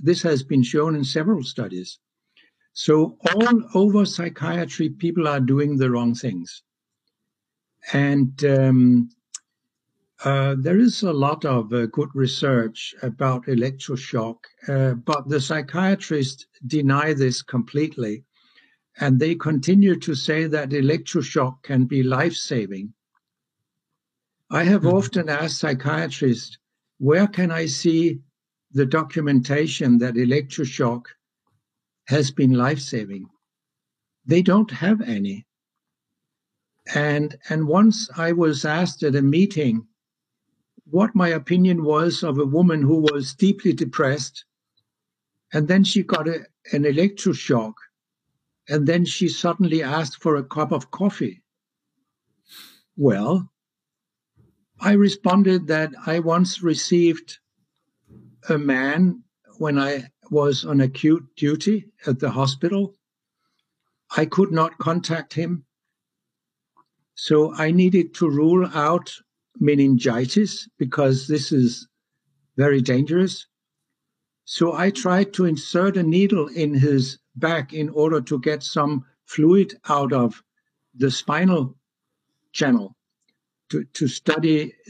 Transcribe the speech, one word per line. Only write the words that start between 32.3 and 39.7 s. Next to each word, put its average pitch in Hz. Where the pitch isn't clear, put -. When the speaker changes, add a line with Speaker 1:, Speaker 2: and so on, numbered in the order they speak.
Speaker 1:
been 131
life-saving?" 120
They 165
don't 185
have 196
any. 202
And, 147
and 156
once 208
I 170
was 160
asked 165
at 143
a 143
meeting 139